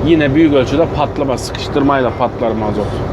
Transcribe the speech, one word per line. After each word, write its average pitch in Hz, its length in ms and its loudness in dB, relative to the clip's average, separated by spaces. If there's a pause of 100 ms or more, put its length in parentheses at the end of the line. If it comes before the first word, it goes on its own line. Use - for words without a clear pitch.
yine 151 280 4
büyük 151 200 4
ölçüde 139 320 2 (100)
patlama, 135 420 -2
sıkıştırmayla 139 800 0
patlar 120 320 -2
mazot. 104 360 -2 (260)